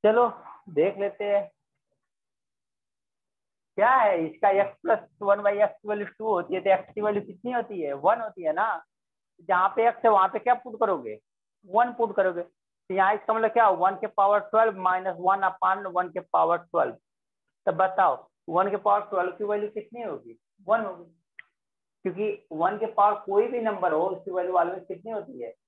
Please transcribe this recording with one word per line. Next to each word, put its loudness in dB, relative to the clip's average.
चलो 4
देख 0
लेते -6
हैं -2
क्या 4
है 4
इसका, 0
x 0
plus 2
one 2
by 2
x 4
value -4
टू -10
होती -2
है, -4
तो 0
x 0
की -6
value -2
कितनी -10
होती -6
है? -4
वन 2
होती -10
है 0
ना। 0
जहाँ 2
पे 4
x -10
है 8
वहाँ 4
पे -6
क्या 0
put -14
करोगे? -2
One 0
put -2
करोगे। 0
तो -14
यहाँ 2
इसका -4
मतलब 0
क्या, 4
वन 2
के -8
power 2
twelve 0
minus -2
one 0
upon -2
one -2
के -8
power 0
twelve। -4
तब 0
बताओ 2
वन 0
के -2
पावर 2
ट्वेल्व -2
की -8
वैल्यू -4
कितनी -14
होगी? -12
वन 0
होगी, -12
क्योंकि -6
वन -2
के -4
power 2
कोई 2
भी -4
number -2
हो 0
उसकी -6
value -4
always 0
कितनी -12
होती -10
है? -12